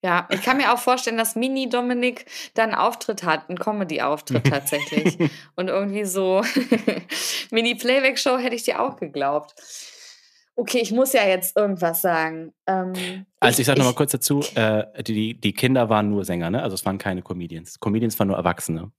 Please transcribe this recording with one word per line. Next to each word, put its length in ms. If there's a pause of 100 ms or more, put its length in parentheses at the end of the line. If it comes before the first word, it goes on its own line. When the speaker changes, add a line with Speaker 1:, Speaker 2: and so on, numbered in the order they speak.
Speaker 1:
Ja, 280
ich 120
kann 160
mir 160
auch 40
vorstellen, 380
dass 180
Mini-Dominik 920 (260)
dann 200
einen 60
Auftritt 440
hat, 260
einen 100
Comedy-Auftritt 840
tatsächlich. 720
Speaker 2:
<laughs> 400
Speaker 1:
Und 120
irgendwie 360
so 380 (540)
<laughs> 540
Mini-Playback-Show 880
hätte 180
ich 100
dir 180
auch 140
geglaubt. 580 (1000)
Okay, 240
ich 120
muss 220
ja 120
jetzt 300
irgendwas 460
sagen. 500 (140)
Ähm, 580 (160)
Speaker 2:
Also, 160
ich 40
Speaker 1:
ich, 60
Speaker 2:
sag 120
noch 60
mal 60
Speaker 1:
ich 60
Speaker 2:
kurz 160
dazu, 280
Speaker 1:
k- 400 (140)
Speaker 2:
äh, 80
die, 380
die 140
Kinder 340
waren 220
nur 160
Sänger, 240
ne? 120
Also, 120
es 100
waren 140
keine 240
Comedians. 580
Comedians 380
waren 100
nur 80
Erwachsene. 640